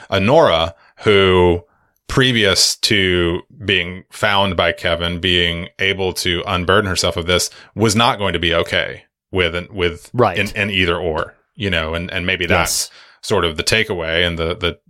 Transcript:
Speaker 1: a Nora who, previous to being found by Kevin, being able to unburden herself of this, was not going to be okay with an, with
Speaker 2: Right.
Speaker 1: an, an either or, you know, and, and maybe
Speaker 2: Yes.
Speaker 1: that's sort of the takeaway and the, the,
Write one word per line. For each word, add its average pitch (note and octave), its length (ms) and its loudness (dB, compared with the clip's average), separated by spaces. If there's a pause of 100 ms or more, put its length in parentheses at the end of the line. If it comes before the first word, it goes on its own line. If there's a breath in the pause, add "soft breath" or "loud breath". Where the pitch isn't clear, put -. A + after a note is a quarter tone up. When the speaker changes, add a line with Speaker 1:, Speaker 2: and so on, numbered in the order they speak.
(100)
Speaker 1:
a G2 100 0
Nora G2 540 4 (240 soft breath)
who, F#2 680 4 (420)
previous A#2 680 2
to F2+ 640 0 (240)
being F#2 460 -2
found G2+ 460 0
by F2 140 2
Kevin, F2 480 -2
being F2 500 0 (120)
able F#2+ 320 -2
to F2 340 -4
unburden F#2+ 420 0
herself F2+ 280 -2
of E2+ 100 -6
this, F2 240 0 (240 loud breath)
was G#2 220 2
not A#2+ 220 2
going G2 160 -2
to E2+ 40 -2
be E2 160 -2
okay E2+ 500 -2 (280)
with F2 240 0
an, F2+ 160 -8
with F2 420 -4
Speaker 2:
Right. G#2+ 240 2
Speaker 1:
an, G2+ 160 0
an G2+ 160 -2
either F#2 260 2
or, E2+ 380 -4 (220)
you G2+ 140 -4
know, D#2+ 240 -2
and, F2 180 -6
and F2+ 120 -6
maybe F2+ 200 -2
Speaker 2:
Yes. E2+ 60 0
Speaker 1:
that's - 400 0 (320 loud breath)
sort F#2+ 220 0
of D#2+ 120 -2
the E2 80 -4
takeaway F2 600 0
and E2+ 120 -4
the, E2 160 -2
the, E2+ 240 -4 (120)